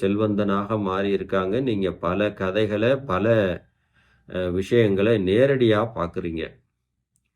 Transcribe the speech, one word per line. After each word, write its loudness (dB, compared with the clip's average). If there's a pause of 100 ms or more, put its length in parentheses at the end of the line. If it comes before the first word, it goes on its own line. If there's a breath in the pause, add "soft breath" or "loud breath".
செல்வந்தனாக -2
மாறி -2
இருக்காங்க. -2
நீங்க -2
பல -2
கதைகளை, 0
பல, -2 (1080)
அ, -4
விஷயங்களை 2
நேரடியா 4
பாக்குறீங்க. -6 (720)